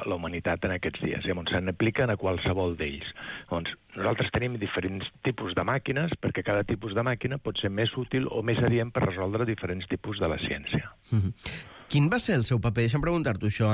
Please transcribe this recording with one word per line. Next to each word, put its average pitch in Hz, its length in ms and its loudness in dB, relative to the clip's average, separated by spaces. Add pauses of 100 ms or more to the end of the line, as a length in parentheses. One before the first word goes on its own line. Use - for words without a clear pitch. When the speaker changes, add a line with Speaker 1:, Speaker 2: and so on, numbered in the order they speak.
Speaker 1:
la 92 80 0
humanitat 85 480 -2
en 95 80 0
aquests 87 320 -4
dies. - 240 -2
Llavors, 87 240 -2
se 90 80 2
n'apliquen 110 500 2
a 104 60 2
qualsevol 92 640 0
d'ells. 71 320 -6 (380)
Llavors, 85 260 -4 (180)
nosaltres 101 380 0
tenim 123 260 0
diferents 95 540 -4 (100)
tipus 107 320 -2
de 90 140 2
màquines, 85 480 0
perquè - 260 -2
cada 101 220 2
tipus 98 320 -2
de 117 80 2
màquina 123 340 -2
pot - 220 -6
ser 101 100 0
més 110 240 0
útil 131 380 0
o 113 100 -2
més 113 220 2
adient 120 260 4
per 131 140 0
resoldre 98 400 0
diferents 92 420 -2
tipus 98 320 -4
de 85 140 0
la 71 80 -2
ciència. - 500 -2 (220)
Speaker 2:
Mhm. 104 200 4 (600)
Quin 143 180 6
va 247 80 4
ser 190 220 4
el 113 80 0
seu 123 100 4
paper, 117 300 2
deixa'm 143 160 2
preguntar-t'ho 135 480 2
això, 110 220 4